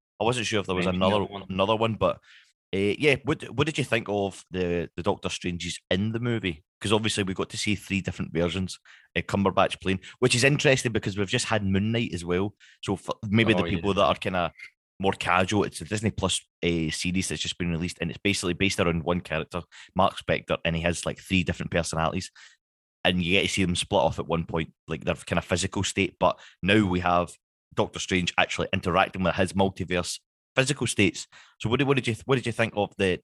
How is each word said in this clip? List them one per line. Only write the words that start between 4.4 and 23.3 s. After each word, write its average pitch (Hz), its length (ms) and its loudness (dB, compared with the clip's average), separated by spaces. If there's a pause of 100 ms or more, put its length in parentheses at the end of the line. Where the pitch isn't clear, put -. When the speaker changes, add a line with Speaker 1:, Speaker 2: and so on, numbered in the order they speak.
Speaker 1:
the, 87 460 0
the 87 60 -8
Doctor 92 260 -2
Stranges 87 520 -6 (100)
in 104 220 0
the 113 80 -4
movie? 110 420 -2 (180)
'Cause 104 120 0
obviously 107 300 2
we 95 120 -2
got 95 160 -4
to - 60 -10
see 104 180 -2
three 98 260 -2
different 87 320 -6
versions, 87 460 -2 (360)
eh, 87 80 0
Cumberbatch 95 580 2
playing, 95 200 0 (200)
which 123 140 4
is 123 100 2
interesting 135 480 4
because 104 240 -2
we've 101 120 -2
just - 180 -2
had 104 180 0
Moon 98 280 2
Knight 117 200 -2
as 85 120 -6
well. 92 300 0 (280)
So 98 140 -2
for, - 180 -6 (140)
maybe 110 260 4
the 90 80 2
Speaker 2:
Oh, 85 60 0
Speaker 1:
people 85 220 0
Speaker 2:
yeah. 95 120 4
Speaker 1:
that 78 40 6
are - 80 2
kinda 90 380 -2 (480)
more 98 120 2
casual, 92 520 2
it's - 160 -8
a 85 40 -10
Disney 104 260 -2
Plus, - 300 -2 (220)
eh, 85 280 0
series 90 380 -2
that's 76 140 -6
just - 160 -8
been 87 120 -2
released, 85 300 -4
and 85 100 -2
it's - 120 -12
basically 95 320 0
based 98 240 0
around 85 240 2
one 87 180 0
character, 80 420 -6 (340)
Mark 92 200 2
Spector, - 480 -2
and 82 120 0
he 80 60 -2
has, 85 220 -2
like, - 140 -6
three 92 240 0
different 80 300 -4
personalities. 82 580 -2 (720)
And 90 160 4
you 87 120 2